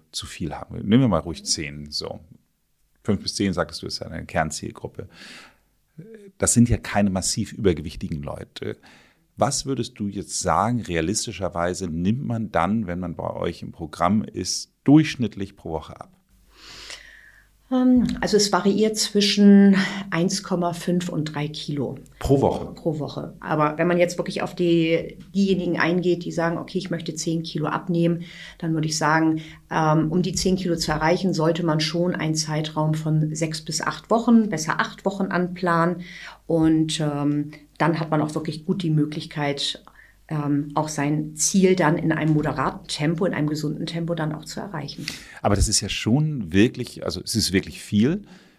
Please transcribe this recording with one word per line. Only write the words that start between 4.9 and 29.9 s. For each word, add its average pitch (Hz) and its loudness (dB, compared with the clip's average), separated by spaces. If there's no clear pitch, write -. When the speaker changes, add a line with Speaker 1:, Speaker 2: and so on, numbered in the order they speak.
Speaker 1:
Das - 0
sind 120 8
ja 117 2
keine 101 0
massiv 95 -2
übergewichtigen 82 -2
Leute. - -10
Was - -2
würdest 123 -4
du 101 -4
jetzt 98 -6
sagen, 98 2
realistischerweise 90 -2
nimmt 95 0
man 113 -4
dann, 95 0
wenn 87 -6
man 87 -6
bei 85 -6
euch 87 -6
im - -10
Programm 87 0
ist, - -8
durchschnittlich 127 4
pro 90 -12
Woche - -8
ab? - -18
Speaker 2:
Ähm, 254 6
also 208 2
es 202 2
variiert 202 4
zwischen 202 8
eins 175 0
Komma 175 -2
fünf 175 -2
und 151 -4
drei 147 -4
Kilo. 143 -6
Speaker 1:
Pro 131 4
Woche? - 2
Speaker 2:
Pro 156 -4
Woche. 143 -8
Aber 151 0
wenn 170 2
man 175 2
jetzt 175 2
wirklich 175 -6
auf - -6
die, 170 2
diejenigen 180 2
eingeht, 175 0
die 160 -6
sagen, 165 0
okay, - -6
ich - -6
möchte 165 -6
zehn 165 -2
Kilo 160 -4
abnehmen, 170 0
dann 160 -2
würde 156 0
ich 156 -4
sagen, 160 2
ähm, 156 2